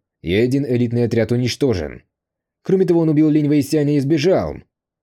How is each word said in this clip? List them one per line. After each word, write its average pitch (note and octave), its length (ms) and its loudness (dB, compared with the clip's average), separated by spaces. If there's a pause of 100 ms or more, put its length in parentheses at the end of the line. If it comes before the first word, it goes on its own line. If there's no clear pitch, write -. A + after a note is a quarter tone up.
(220)
и E2 100 -4
один B2 320 0
элитный A#2+ 400 -2
отряд A2+ 260 0
уничтожен. A#2 760 -4 (580)
Кроме F#3+ 240 0
того, E3+ 140 2
он D#3+ 100 2
убил D#3 180 4
Линь D3 200 2
Вэйсяня D3 480 0
и C#3+ 40 0
сбежал. C3+ 560 0 (460)